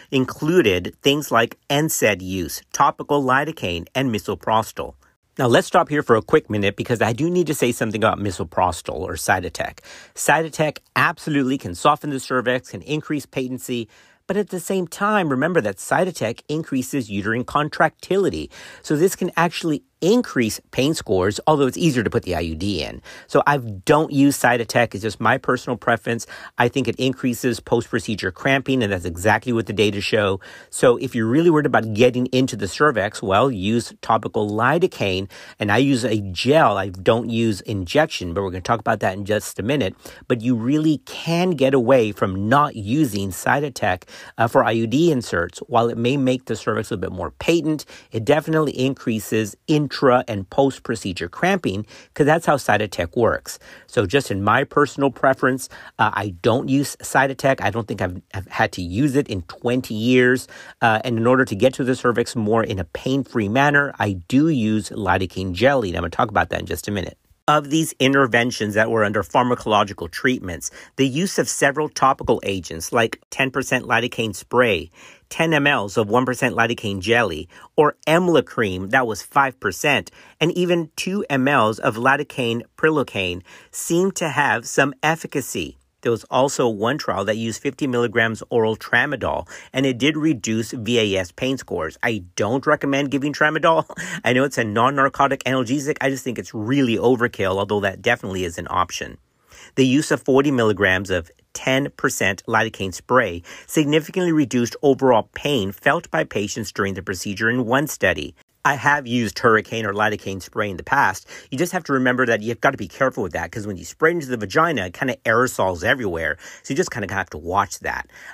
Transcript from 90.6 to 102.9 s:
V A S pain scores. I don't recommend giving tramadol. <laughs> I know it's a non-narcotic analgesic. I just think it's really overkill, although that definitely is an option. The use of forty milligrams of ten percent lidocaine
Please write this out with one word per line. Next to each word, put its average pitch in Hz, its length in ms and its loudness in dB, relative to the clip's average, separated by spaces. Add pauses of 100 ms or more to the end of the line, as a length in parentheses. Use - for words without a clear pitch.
V 120 260 -2
A 101 220 2
S 92 120 -6
pain 131 280 -4
scores. 80 420 -8
I 107 220 -4 (120)
don't 120 300 -2
recommend 143 460 0
giving 143 220 -4
tramadol. 156 520 2 (220)
<laughs> - 180 -10
I 120 80 2
know 127 100 4
it's 143 140 -2
a 123 60 0
non-narcotic 135 800 2
analgesic. 131 580 -2
I 135 80 2
just 135 140 -4
think 113 160 -6
it's 101 160 -14
really 120 420 2
overkill, 110 640 2
although 101 220 0
that 95 200 -4
definitely 98 440 -2
is 85 120 -8
an 87 140 -8
option. - 480 -4 (560)
The 135 100 4
use 135 240 2
of 135 140 0
forty 139 260 4
milligrams 98 640 2
of 87 180 -2 (240)
ten 135 420 -2
percent 101 520 -2
lidocaine 110 480 -2